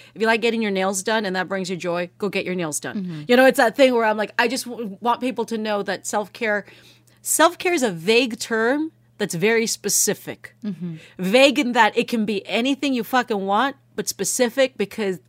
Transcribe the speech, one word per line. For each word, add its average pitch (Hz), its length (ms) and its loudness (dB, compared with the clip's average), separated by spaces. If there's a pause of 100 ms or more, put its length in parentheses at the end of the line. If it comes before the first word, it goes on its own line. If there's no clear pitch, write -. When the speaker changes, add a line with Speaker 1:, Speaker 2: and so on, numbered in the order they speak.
(140)
Speaker 1:
if 190 80 -6
you 220 40 2
like 226 140 4
getting 226 220 0
your 208 80 0
nails 190 320 0
done 220 240 0
and 185 100 -4
that 185 120 -2
brings 190 200 -4
you 185 80 -4
joy, 175 400 -4
go 202 140 -4
get 190 160 -4
your 180 80 -4
nails 165 260 -4
done. 139 240 -8
Speaker 2:
Mm-hmm. 160 240 -8
Speaker 1:
You 240 80 6
know, 262 80 8
it's 262 140 6
that 233 180 2
thing 262 180 6
where 226 120 2
I'm 214 100 2
like, 208 220 -4
I 240 100 2
just 247 160 -4
w-, 220 380 -10
want 240 180 0
people 240 260 -4
to 226 120 -6
know 214 240 -2
that 190 240 -6
self-care, 208 580 -4 (560)
self-care 349 540 2
is 277 80 0
a 226 80 0
vague 220 480 0
term 247 520 -2 (280)
that's 196 160 -4
very 220 320 2
specific. - 880 -4 (100)
Speaker 2:
Mm-hmm. 175 300 -8 (240)
Speaker 1:
Vague 247 400 4
in 247 140 0
that 220 260 4
it 233 100 0
can 226 160 0
be 202 220 -4
anything 262 480 0
you 233 100 -2
fucking 233 400 -2
want, 220 320 0 (180)
but 208 140 -6
specific 254 680 0
because 196 400 -4 (100)